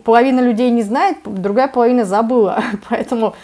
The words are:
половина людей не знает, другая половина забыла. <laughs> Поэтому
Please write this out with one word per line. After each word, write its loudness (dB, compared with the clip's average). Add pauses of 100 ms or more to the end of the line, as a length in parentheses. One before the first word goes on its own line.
половина 4
людей 0
не 0
знает, -2
другая -2
половина 2
забыла. 0 (100)
<laughs> -10
Поэтому -2 (100)